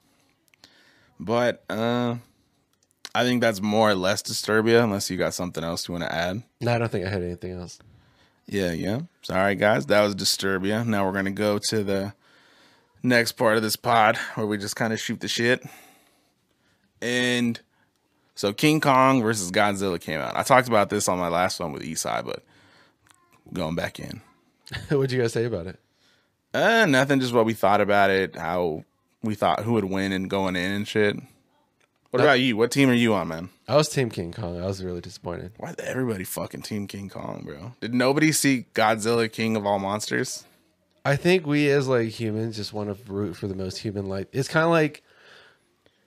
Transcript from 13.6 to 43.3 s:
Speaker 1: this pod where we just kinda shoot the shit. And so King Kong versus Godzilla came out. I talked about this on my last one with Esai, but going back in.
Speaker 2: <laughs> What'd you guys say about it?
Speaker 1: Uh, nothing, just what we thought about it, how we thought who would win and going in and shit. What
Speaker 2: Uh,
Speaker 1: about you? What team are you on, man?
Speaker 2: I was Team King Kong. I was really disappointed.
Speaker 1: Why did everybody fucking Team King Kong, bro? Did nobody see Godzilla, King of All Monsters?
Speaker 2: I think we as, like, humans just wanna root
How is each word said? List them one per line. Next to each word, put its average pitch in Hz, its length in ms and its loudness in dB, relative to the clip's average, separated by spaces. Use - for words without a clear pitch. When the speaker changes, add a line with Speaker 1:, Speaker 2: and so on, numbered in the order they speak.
Speaker 1:
this 110 140 -2
pod 113 400 4
where 110 120 -4
we 104 120 -2
just 101 180 -8
kinda 110 220 -2
shoot 110 220 -6
the 98 80 -6
shit. 120 340 0
And 120 600 0
so 101 180 -2
King 151 280 2
Kong 131 420 6
versus 107 280 -2
Godzilla 98 500 0
came 78 200 -6
out. 60 160 -6
I 90 60 0
talked 127 260 6
about 104 220 4
this 101 180 -2
on 92 100 0
my 87 100 0
last 87 320 0
one 82 120 -6
with - 100 -8
Esai, 60 420 -6
but 57 200 -10
going 85 220 -4
back - 260 -6
in. - 200 -12
Speaker 2:
<laughs> - 320 -14
What'd 135 240 0
you 127 80 0
guys 117 120 0
say 117 120 -2
about 98 220 -6
it? 92 120 -14
Speaker 1:
Uh, 208 320 4
nothing, 139 340 4
just 127 120 -2
what 117 140 6
we 113 80 0
thought 104 260 4
about 101 300 4
it, 95 260 0
how 85 480 -2
we 107 120 -2
thought 92 300 2
who 117 80 -2
would 107 120 2
win 95 280 -2
and 95 180 -4
going 95 260 0
in 90 140 -2
and 101 180 -4
shit. 104 280 2
What 127 100 0
Speaker 2:
Uh, 131 40 4
Speaker 1:
about 135 160 6
you? 127 180 2
What 123 120 2
team 139 200 4
are 123 40 4
you 117 200 4
on, 85 140 -2
man? 82 200 -8
Speaker 2:
I 117 100 -2
was 156 120 4
Team 127 220 -2
King 85 220 -8
Kong. 87 300 -8
I 92 40 -4
was 95 180 -6
really 90 160 -6
disappointed. 87 560 -12
Speaker 1:
Why 160 140 -12
did - 100 -14
everybody 117 440 -4
fucking - 380 -10
Team 101 240 -8
King 98 220 -12
Kong, - 380 -12
bro? 80 340 -14
Did 117 140 -8
nobody 139 380 4
see 135 420 2
Godzilla, 110 580 2
King 113 240 -2
of 101 80 -2
All 101 140 2
Monsters? 107 680 -4
Speaker 2:
I 139 100 2
think 175 300 2
we 147 240 2
as, 139 180 2
like, 117 200 2
humans 110 480 -4
just 101 180 -10
wanna 104 220 -6
root 98 260 -4